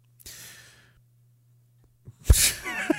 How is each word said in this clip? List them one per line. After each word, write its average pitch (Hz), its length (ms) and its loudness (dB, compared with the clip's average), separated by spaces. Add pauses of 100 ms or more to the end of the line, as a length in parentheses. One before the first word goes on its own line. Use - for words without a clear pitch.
(2250)
<laughs> - 280 4 (460)